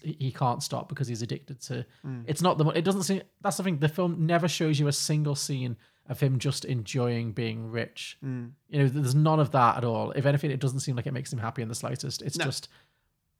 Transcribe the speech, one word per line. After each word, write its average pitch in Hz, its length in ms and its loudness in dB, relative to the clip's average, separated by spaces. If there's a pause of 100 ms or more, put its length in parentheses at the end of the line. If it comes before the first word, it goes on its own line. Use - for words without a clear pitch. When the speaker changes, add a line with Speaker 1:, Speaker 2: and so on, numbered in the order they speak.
Speaker 1:
he, 156 180 -6
he 131 120 -2
can't 123 320 0
stop - 260 -4
because 139 180 -4
he's 117 140 -4
addicted - 420 -8
to, 123 220 -6 (200)
Speaker 2:
Mm. 127 220 -8
Speaker 1:
it's 135 140 -2
not 175 160 4
the 156 80 4
mo-, 156 60 4
it 165 120 2
doesn't 190 200 2
seem, 190 180 0 (200)
that's - 160 0
the 190 60 -2
thing. 175 160 0
The 151 100 4
film 170 360 0
never 170 220 4
shows 156 320 2
you 151 80 4
a 139 60 2
single 151 420 0
scene 127 400 -4 (320)
of 139 140 -6
him 135 180 4
just - 240 -2
enjoying 120 720 -2
being 113 360 -4
rich. - 540 -8
Speaker 2:
Mm. 127 280 -8 (180)
Speaker 1:
You 147 140 0
know, 135 40 6
there's 131 280 2
none 156 260 6
of 127 100 2
that 123 260 6
at 120 60 -2
all. 113 280 0
If 143 140 0
anything, 143 260 2
it 131 100 -2
doesn't 135 200 -2
seem 131 140 -2
like 123 120 -4
it 139 60 -4
makes 131 200 -6
him 123 60 -4
happy 113 220 -4
in 113 60 -4
the 117 80 -8
slightest. 123 460 -6
It's - 160 -6
Speaker 2:
No. 165 80 -2
Speaker 1:
just, - 240 -6 (720)